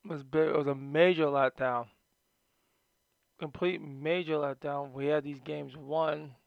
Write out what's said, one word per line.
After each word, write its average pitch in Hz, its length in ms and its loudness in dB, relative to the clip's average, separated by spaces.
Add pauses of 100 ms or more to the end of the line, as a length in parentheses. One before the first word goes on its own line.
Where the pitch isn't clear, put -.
It 190 60 -10
was 139 120 -8
big, 156 240 2
it 156 80 0
was 143 120 2
a 139 80 0
major 156 500 4
letdown. 131 640 2 (1500)
Complete 170 440 -4
major 156 540 -2
letdown. 143 580 -4
We 139 140 -2
had 147 180 2
these 143 160 -10
games 147 340 -10
won. 151 600 -4 (120)